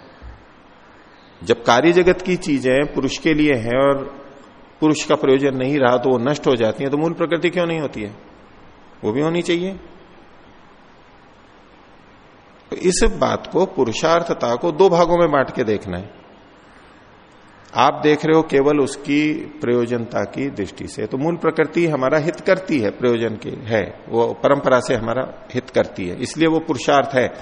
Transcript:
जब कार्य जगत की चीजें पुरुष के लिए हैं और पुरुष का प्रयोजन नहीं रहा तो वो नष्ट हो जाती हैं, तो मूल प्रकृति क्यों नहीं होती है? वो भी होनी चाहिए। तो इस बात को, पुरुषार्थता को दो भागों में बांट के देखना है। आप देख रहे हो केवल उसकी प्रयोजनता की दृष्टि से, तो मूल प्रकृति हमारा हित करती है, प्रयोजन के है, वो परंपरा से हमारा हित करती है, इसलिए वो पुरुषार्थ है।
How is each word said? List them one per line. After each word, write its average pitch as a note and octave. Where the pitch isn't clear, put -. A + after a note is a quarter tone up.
जब G2
कार्य D3
जगत F3+
की F3+
चीजें C3+
पुरुष C3
के D#3+
लिए D3
हैं A#2
और C3+
पुरुष D3+
का D3+
प्रयोजन C#3
नहीं C3+
रहा B2
तो C3
वो B2+
नष्ट C#3
हो C3+
जाती A2+
हैं, C3+
तो C#3+
मूल D#3+
प्रकृति E3+
क्यों F3
नहीं E3
होती B2
है? G#2
वो G#2+
भी C3
होनी E3
चाहिए। F3
तो -
इस F3+
बात C3
को, F#3
पुरुषार्थता D#3
को E3+
दो F#3+
भागों E3+
में E3+
बांट C3+
के B2+
देखना G2
है। G2+
आप C3+
देख D3
रहे D#3
हो D#3+
केवल C#3+
उसकी D3
प्रयोजनता A#2
की C3
दृष्टि F#2
से, A2+
तो C3
मूल E3
प्रकृति D#3+
हमारा C#3+
हित D#3+
करती F3+
है, G#2
प्रयोजन A#2
के -
है, G#2+
वो A#2
परंपरा C3
से C3
हमारा A#2
हित -
करती G2
है, F#2
इसलिए D3+
वो D#3+
पुरुषार्थ C#3+
है। B2